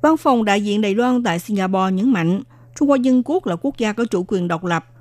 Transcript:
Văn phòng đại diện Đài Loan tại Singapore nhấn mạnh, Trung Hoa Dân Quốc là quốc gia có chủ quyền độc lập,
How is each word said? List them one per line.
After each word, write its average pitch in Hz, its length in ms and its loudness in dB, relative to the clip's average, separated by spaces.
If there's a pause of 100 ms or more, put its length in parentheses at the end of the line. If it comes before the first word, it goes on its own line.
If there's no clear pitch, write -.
Văn 311 160 4
phòng 247 280 2
đại 208 160 2
diện 208 200 -2
Đài 202 140 0
Loan 247 280 0
tại 175 160 0
Singapore 190 520 -2
nhấn 190 180 0
mạnh, 185 320 0 (380)
Trung 294 80 2
Hoa 277 100 4
Dân 254 280 2
Quốc 330 220 -2
là 175 80 -2
quốc 277 220 -6
gia 214 160 -2
có 226 120 -2
chủ 190 220 -2
quyền 180 200 -2
độc 170 160 -4
lập, 170 220 -2 (160)